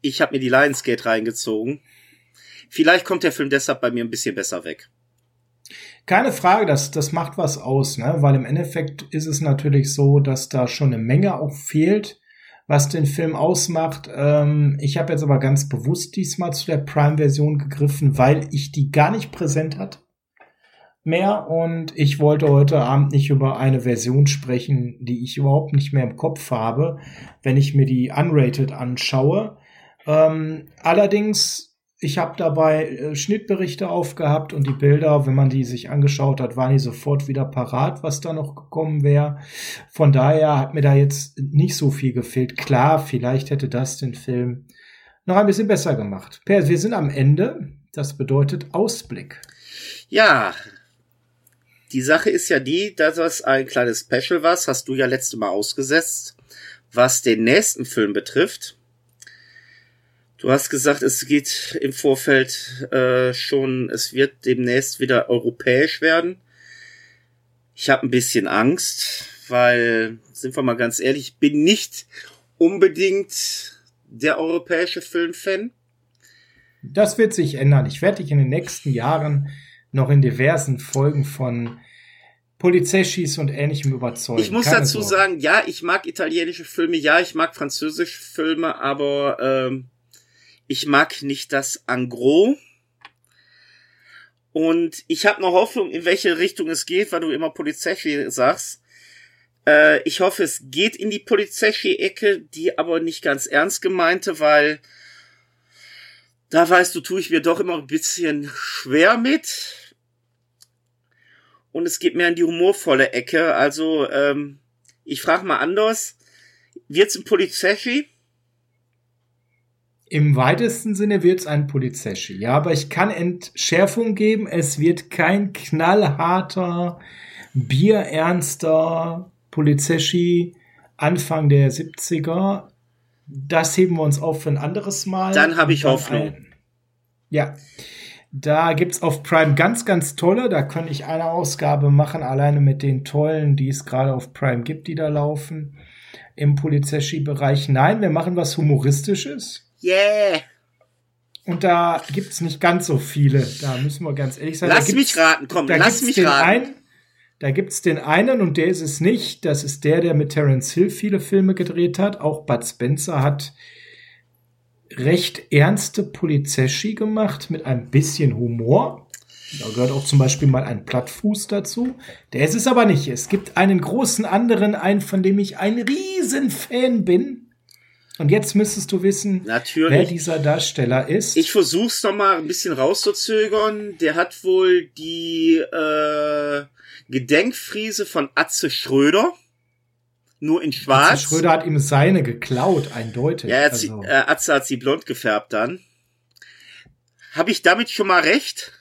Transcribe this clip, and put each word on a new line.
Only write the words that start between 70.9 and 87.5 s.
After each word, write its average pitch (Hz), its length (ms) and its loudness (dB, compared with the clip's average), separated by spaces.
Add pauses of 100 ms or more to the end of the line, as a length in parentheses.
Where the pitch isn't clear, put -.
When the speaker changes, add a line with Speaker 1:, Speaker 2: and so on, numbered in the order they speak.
Speaker 1:
ehrlich, 135 280 -2
ich - 100 -20
bin 147 260 2
nicht - 420 0 (520)
unbedingt 190 1200 0 (220)
der 131 340 -4
europäische 170 640 -2
Filmfan. 185 720 -6 (1080)
Speaker 2:
Das 190 360 0
wird 220 160 4
sich 143 220 -2
ändern. 135 300 4
Ich - 160 -8
werd 202 180 0
dich 143 100 -8
in 143 80 2
den 135 100 4
nächsten - 440 -4
Jahren 143 560 0 (420)
noch 135 200 0
in 143 120 6
diversen 131 560 0
Folgen 139 460 0
von 120 540 -6 (800)
Polizeschis 180 800 2
und 143 100 -2
Ähnlichem 143 440 -2
überzeugen. 120 480 -4
Speaker 1:
Ich 185 120 -2
muss 226 140 0
Speaker 2:
Keine 226 140 4
Speaker 1:
dazu 214 200 0
Speaker 2:
Sorge. 202 80 -4
Speaker 1:
sagen, 190 320 2
ja, 165 260 4
ich - 160 -10
mag 175 240 -2
italienische 165 580 -4
Filme, 170 320 -2
ja, 151 220 4
ich 180 160 -2
mag 160 220 -2